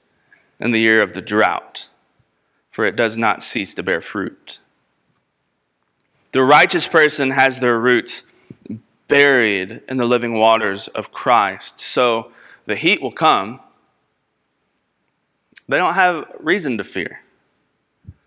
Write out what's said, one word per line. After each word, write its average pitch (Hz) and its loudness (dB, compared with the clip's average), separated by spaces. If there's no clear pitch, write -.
in 120 -2
the 113 2
year 110 4
of 92 -2
the 92 -8
drought." - -2
For 113 -2
it 101 -2
does 113 0
not 113 0
cease - -6
to 90 -8
bear 90 -2
fruit. - -10
The 131 2
righteous 151 4
person 147 2
has 131 0
their 120 2
roots 117 -2
buried 117 2
in 131 -4
the 120 0
living 117 0
waters 110 2
of - -8
Christ, 104 0
so 117 -2
the 107 -6
heat 165 -2
will 123 -6
come. 123 -2
They 135 0
don't 175 0
have 180 2
reason 156 -2
to 98 -6
fear. - -10